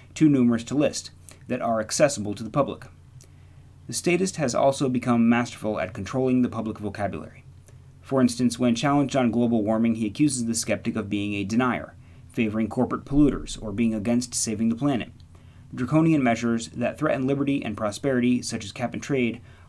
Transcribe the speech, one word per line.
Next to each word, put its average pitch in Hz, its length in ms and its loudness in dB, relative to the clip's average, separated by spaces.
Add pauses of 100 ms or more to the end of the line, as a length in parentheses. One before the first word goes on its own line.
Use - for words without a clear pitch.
(120)
too 156 160 4
numerous 120 360 4
to - 100 -8
list, - 360 -2 (360)
that 123 160 -4
are 113 180 0
accessible 107 540 0
to 110 100 -10
the 107 60 -10
public. 131 340 -2 (1000)
The 120 80 -10
statist 180 420 0
has 131 180 -2
also 135 360 2
become 120 400 4
masterful 120 500 0
at 92 140 -4
controlling 127 480 0
the 120 80 2
public 110 280 -6
vocabulary. 101 640 -6 (600)
For 135 180 0
instance, 120 380 2
when 120 160 2
challenged 143 420 2
on 123 140 2
global 117 340 2
warming, 113 300 2
he 110 120 -2
accuses 127 380 0
the 113 100 -2
skeptic 113 400 -2
of 107 140 -4
being 101 240 -2
a 101 120 -2
denier, 113 500 -2 (360)
favoring 110 380 -2
corporate 120 380 -2
polluters, 139 560 2
or 107 100 -8
being 113 220 0
against 120 400 -2
saving 113 340 0
the 113 80 0
planet. 139 340 -2 (640)
Draconian 151 480 2
measures 117 460 0
that 120 300 -4
threaten 143 280 0
liberty 139 380 0
and 104 140 -6
prosperity, 120 640 0
such 98 220 -8
as 98 80 -12
cap 120 200 -6
and 110 100 -8
trade, 127 380 -2 (280)